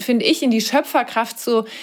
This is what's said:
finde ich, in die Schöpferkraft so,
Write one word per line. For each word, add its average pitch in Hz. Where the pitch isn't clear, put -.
finde 240
ich, 311
in 262
die 220
Schöpferkraft 240
so, 226